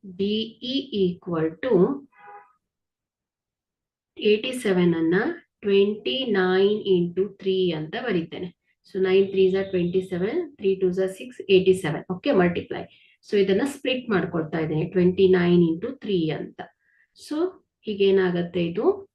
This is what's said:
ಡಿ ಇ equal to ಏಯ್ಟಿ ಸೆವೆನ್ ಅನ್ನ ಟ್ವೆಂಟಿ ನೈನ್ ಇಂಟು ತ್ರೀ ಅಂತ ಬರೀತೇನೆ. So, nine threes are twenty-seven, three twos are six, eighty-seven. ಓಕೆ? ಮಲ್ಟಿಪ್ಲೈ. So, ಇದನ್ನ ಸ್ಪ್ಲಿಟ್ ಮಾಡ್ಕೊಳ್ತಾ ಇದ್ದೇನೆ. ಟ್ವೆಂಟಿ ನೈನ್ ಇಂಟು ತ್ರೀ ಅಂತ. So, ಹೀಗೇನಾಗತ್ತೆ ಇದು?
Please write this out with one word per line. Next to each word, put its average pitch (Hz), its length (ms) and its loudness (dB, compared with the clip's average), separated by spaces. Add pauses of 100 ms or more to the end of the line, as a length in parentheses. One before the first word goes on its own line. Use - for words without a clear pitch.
(180)
ಡಿ 208 160 -2 (380)
ಇ - 20 -6 (280)
equal 175 440 -2 (180)
to 254 80 2 (2500)
ಏಯ್ಟಿ 214 220 0 (120)
ಸೆವೆನ್ 180 360 2
ಅನ್ನ 165 160 2 (480)
ಟ್ವೆಂಟಿ 208 520 0 (240)
ನೈನ್ 190 380 2 (180)
ಇಂಟು 175 260 0 (180)
ತ್ರೀ 190 160 -2 (220)
ಅಂತ 156 160 -10 (120)
ಬರೀತೇನೆ. 175 420 -4 (400)
So, - 60 -20 (140)
nine 196 240 4
threes 190 280 4
are 196 120 -4
twenty-seven, 185 600 -2 (240)
three 196 220 0
twos 185 240 0
are 190 160 -4
six, - 100 -16 (240)
eighty-seven. 180 480 2 (120)
ಓಕೆ? 277 180 -2 (100)
ಮಲ್ಟಿಪ್ಲೈ. - 420 -2 (440)
So, 208 140 -4
ಇದನ್ನ 196 320 2
ಸ್ಪ್ಲಿಟ್ 254 400 -6
ಮಾಡ್ಕೊಳ್ತಾ 165 500 -4
ಇದ್ದೇನೆ. 156 300 -2
ಟ್ವೆಂಟಿ 185 320 4 (140)
ನೈನ್ 175 300 6
ಇಂಟು 170 200 -4 (140)
ತ್ರೀ 202 140 -2 (200)
ಅಂತ. - 220 -12 (680)
So, 302 120 -8 (480)
ಹೀಗೇನಾಗತ್ತೆ 190 720 0 (100)
ಇದು? 208 160 -2 (280)